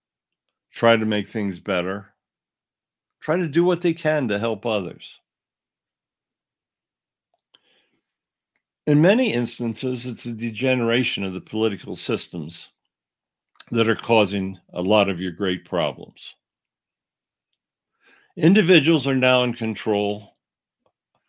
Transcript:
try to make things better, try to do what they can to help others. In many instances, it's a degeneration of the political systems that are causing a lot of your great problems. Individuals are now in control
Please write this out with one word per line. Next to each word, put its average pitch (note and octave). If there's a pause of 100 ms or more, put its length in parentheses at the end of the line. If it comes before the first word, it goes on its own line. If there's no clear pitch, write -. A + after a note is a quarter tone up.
(720)
try A#2
to A2
make G#2
things G2
better, F#2+ (1080)
try D#3
to F3+
do D3+
what F3
they F3
can D#3
to G#2
help A2
others. G2+ (3750)
In D3
many G#3
instances, A#2+
it's A2+
a A#2+
degeneration A#2
of F#2+
the F2+
political G#2
systems - (1000)
that A2+
are A2+
causing G2 (160)
a E2
lot G2+
of F2+
your F#2
great F#2
problems. - (2000)
Individuals E3
are C3+
now B2+
in B2
control G#2 (920)